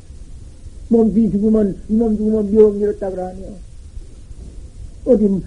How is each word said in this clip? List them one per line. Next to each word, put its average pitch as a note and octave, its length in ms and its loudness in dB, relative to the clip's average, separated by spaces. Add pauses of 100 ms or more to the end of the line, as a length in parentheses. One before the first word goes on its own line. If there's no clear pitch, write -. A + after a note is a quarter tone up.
(880)
몸뚱이 A3+ 420 4
죽으면, G#3 460 2 (120)
이 G#3+ 40 0
몸 A3 240 2
죽으면 G#3+ 340 0
명 G#3+ 280 6
잃었다 G#3 320 -2
그러네요. F#3 420 -8 (1500)
어디 G3+ 420 4